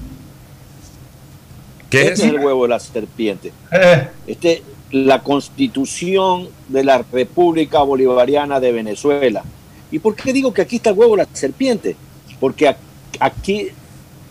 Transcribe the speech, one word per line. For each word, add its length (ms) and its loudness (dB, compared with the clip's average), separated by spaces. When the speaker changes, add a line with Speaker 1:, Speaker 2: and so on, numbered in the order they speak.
Speaker 1:
¿Qué 140 2
es 80 2
Speaker 2:
Este 20 -4
Speaker 1:
eso? 120 0
Speaker 2:
es 140 2
el 60 0
huevo 180 2
de 60 2
la 100 0
serpiente. 720 -8
Speaker 3:
Eh. 360 4
Speaker 2:
Este, 360 -2
la 320 2
Constitución 1300 -2
de 140 0
la 280 2
República 720 0
Bolivariana 800 2
de 120 0
Venezuela. 720 -2
¿Y 80 -4
por 160 -2
qué 160 -6
digo 220 0
que 80 -2
aquí 160 -4
está 140 0
el 60 0
huevo 200 4
de 60 2
la 100 -6
serpiente? 640 -4
Porque 300 0
a-, 80 -2
aquí 480 -4